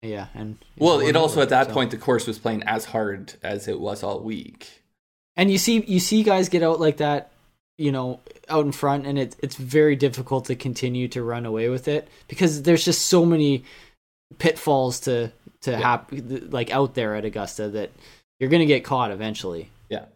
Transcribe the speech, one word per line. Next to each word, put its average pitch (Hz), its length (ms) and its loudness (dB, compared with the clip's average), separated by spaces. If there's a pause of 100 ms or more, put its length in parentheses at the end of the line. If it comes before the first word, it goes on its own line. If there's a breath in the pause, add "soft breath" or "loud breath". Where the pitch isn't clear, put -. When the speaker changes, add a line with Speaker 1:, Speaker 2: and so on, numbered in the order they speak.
Speaker 1:
Yeah, 104 320 -10
and 107 260 -12 (180)
he's - 40 -6
Speaker 2:
Well, 156 180 6
Speaker 1:
one 139 80 2
Speaker 2:
it 151 100 4
also 156 200 2
Speaker 1:
over, 151 60 4
Speaker 2:
at 131 80 2
that 131 180 6
Speaker 1:
so. 113 60 -8
Speaker 2:
point, 127 160 0
the 110 60 -8
course 120 300 0
was 110 120 -6
playing 110 240 -4
as 113 240 -2
hard 101 560 -4
as 101 240 -8
it 107 140 -6
was 101 240 -6
all 98 160 -4
week. - 600 -12 (560)
Speaker 1:
And 196 140 4
you 190 80 2
see, 226 280 2
you 190 140 2
see 214 220 2
guys 190 260 4
get 175 140 2
out 160 160 4
like 156 200 2
that, 147 340 -2 (460)
you 147 120 0
know, 127 300 -6 (280)
out 156 160 2
in 143 80 0
front, 139 340 -2
and 139 120 -2
it, 131 240 -4
it's 135 140 -6
very 143 400 4
difficult 131 500 -2
to 131 80 -2
continue 123 540 -4
to 123 140 -6
run 117 240 -6
away 113 220 -2
with 127 200 -2
it 151 180 -2 (220 soft breath)
because 151 340 0
there's 165 220 4
just - 220 0
so 175 200 6
many 147 380 2 (760 loud breath)
pitfalls 139 640 0
to, 120 320 -2 (300)
to 131 100 -4
Speaker 2:
Yeah. 113 80 -2
Speaker 1:
hap-, 120 300 0
th-, 131 400 -10
like, 120 200 -4
out 135 240 0
there 107 220 -2
at 107 80 -6
Augusta 107 460 -6
that 104 200 -6 (480 soft breath)
you're 131 120 0
gonna 165 160 4
get 143 180 4
caught 120 260 -2
eventually. 98 600 -8 (180)
Speaker 2:
Yeah. 107 160 -8 (120)